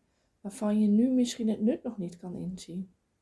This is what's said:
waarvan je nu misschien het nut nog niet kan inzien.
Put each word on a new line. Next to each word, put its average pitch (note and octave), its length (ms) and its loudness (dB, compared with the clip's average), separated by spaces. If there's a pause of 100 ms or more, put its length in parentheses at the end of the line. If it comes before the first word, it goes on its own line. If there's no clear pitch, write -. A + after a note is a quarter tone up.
(400)
waarvan G#3 400 -2
je G#3+ 80 4
nu A3+ 220 6
misschien A#3+ 380 0
het A3 120 -2
nut A#3+ 220 2
nog B3 160 -8
niet E3+ 180 -8
kan F3+ 180 -12
inzien. F3+ 560 -10 (320)